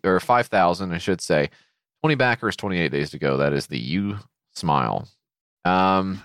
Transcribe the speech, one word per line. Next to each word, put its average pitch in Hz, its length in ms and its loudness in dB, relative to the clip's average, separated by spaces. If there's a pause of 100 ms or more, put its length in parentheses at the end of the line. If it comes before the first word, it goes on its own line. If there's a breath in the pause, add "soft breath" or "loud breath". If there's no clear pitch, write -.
or 92 160 4
five 120 260 2
thousand, 90 460 2
I 85 60 -4
should 90 200 -2
say. 73 300 0 (520 soft breath)
Twenty 156 140 2
backers, 120 400 0
twenty-eight 87 380 -2
days 71 160 -2
to 73 100 -14
go. 69 160 0
That 71 160 2
is 71 160 -2
the - 120 -8
U 101 400 -4 (340)
Smile. 64 560 -2 (560)
Um, 95 600 2